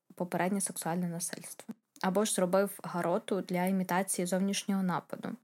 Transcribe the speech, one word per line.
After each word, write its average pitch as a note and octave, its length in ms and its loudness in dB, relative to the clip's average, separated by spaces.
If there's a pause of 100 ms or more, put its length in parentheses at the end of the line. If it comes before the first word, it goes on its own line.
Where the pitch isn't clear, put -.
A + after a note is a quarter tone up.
(140)
попереднє F3+ 460 0
сексуальне F3+ 480 -2
насильство. - 640 -8 (280)
Або F#3+ 220 4
ж G#3+ 80 0
зробив F#3+ 500 2
гароту F3 580 0
для F3+ 240 0
імітації F#3 600 2
зовнішнього F#3+ 560 0
нападу, - 460 -2 (160)